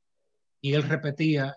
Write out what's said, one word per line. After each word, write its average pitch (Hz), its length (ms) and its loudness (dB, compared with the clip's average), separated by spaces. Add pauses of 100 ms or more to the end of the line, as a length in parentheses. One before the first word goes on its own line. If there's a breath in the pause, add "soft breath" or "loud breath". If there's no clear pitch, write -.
(600)
y 139 140 -2
él 151 80 2
repetía 151 760 0